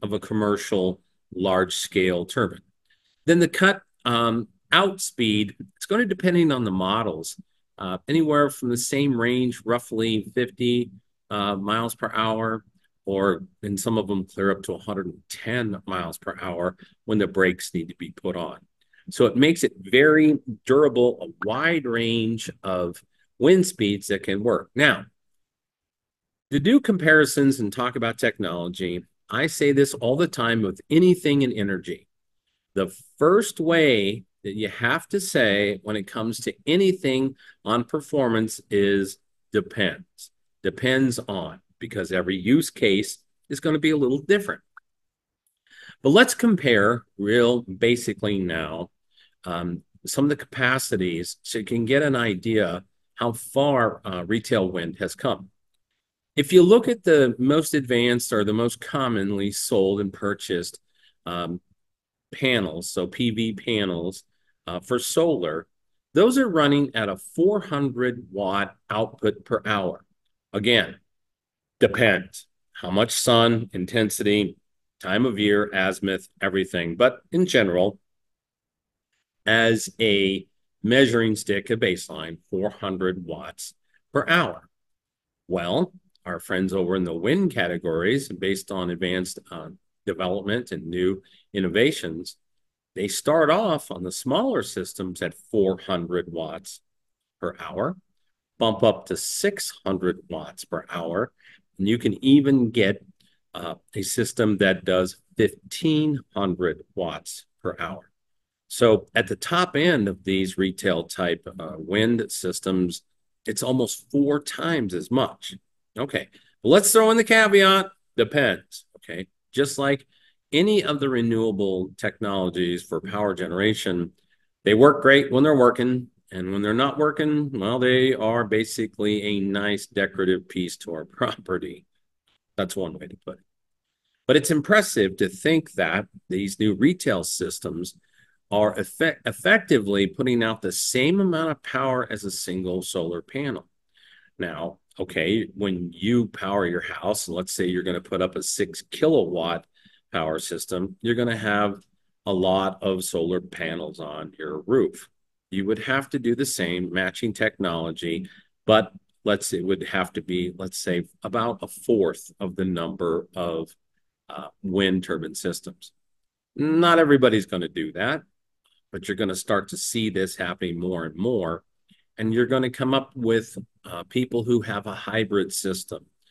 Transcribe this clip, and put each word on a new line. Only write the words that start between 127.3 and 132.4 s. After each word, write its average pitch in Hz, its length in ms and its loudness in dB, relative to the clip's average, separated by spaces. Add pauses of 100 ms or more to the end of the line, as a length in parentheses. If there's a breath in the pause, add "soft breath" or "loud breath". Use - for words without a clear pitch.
well, 117 260 -2
they 127 380 4
are 113 280 0
basically 107 800 -2
a 104 180 -2
nice 101 460 -2
decorative 95 640 0
piece 90 280 -6
to - 160 -12
our 78 120 -10
<laughs> - 140 -20
property. 92 680 -6 (720)